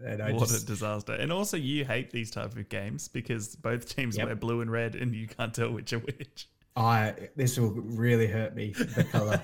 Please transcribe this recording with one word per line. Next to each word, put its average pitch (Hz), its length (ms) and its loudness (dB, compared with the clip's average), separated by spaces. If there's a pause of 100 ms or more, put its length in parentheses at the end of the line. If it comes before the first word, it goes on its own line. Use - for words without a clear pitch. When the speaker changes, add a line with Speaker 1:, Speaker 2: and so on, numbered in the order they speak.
Speaker 1:
And 107 160 -4
I 107 120 0
Speaker 2:
What 117 160 4
Speaker 1:
just 113 140 0
Speaker 2:
a - 40 -10
disaster! 107 460 -4
And 147 180 0
also 196 240 0
you 143 300 0
hate 123 260 -2
these 117 180 -4
type 110 280 -6
of 107 100 -6
games 101 400 -6
because 117 480 -6
both 120 400 -4
teams 117 220 -2
Speaker 1:
Yep. 107 100 0
Speaker 2:
wear 117 80 -4
blue 117 240 0
and 113 100 -2
red 113 260 0
and 120 200 -2
you 110 120 -6
can't 117 260 -4
tell 117 180 0
which 110 220 -4
are 117 60 0
which. - 500 -8 (260)
Speaker 1:
I, 113 400 4 (200)
this 127 220 2
will 117 140 4
really 113 560 4
hurt 110 280 0
me, 107 180 -4
the - 320 2
colour. 107 380 2